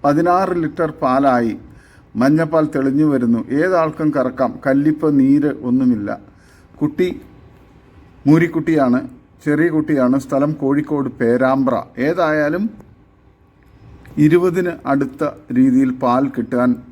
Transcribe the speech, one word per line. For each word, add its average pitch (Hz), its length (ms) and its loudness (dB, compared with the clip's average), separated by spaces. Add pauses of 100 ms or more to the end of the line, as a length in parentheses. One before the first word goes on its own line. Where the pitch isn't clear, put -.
പതിനാറ് 175 600 0
ലിറ്റർ 156 280 -4 (100)
പാലായി. 127 560 0 (580)
മഞ്ഞപ്പാൽ 156 500 2 (100)
തെളിഞ്ഞു 135 380 0
വരുന്നു. 117 260 0 (220)
ഏതാൾക്കും 160 560 0
കറക്കാം. 127 500 -2
കല്ലിപ്പ്, 147 520 2
നീര് 143 320 2 (180)
ഒന്നുമില്ല. 120 500 0 (640)
കുട്ടി 156 400 -4 (1040)
മൂരിക്കുട്ടിയാണ്, 156 720 2 (460)
ചെറിയ 151 300 2
കുട്ടിയാണ്. 139 440 0
സ്ഥലം 139 320 -2 (100)
കോഴിക്കോട് 139 480 -2
പേരാമ്പ്ര. 123 760 0 (140)
ഏതായാലും 156 720 -2 (1500)
ഇരുപതിന് 175 560 2 (120)
അടുത്ത 139 380 -2 (340)
രീതിയിൽ 131 340 4
പാൽ 127 340 0 (120)
കിട്ടാൻ 123 380 0 (160)